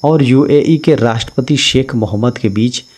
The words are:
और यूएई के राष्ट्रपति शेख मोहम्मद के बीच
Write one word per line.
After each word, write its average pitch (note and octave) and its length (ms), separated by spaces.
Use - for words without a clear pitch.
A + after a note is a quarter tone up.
और D3+ 180
यूएई D3 560
के D#3 160
राष्ट्रपति A#2 640
शेख C3 380
मोहम्मद G#2+ 440
के A2 100
बीच A2 360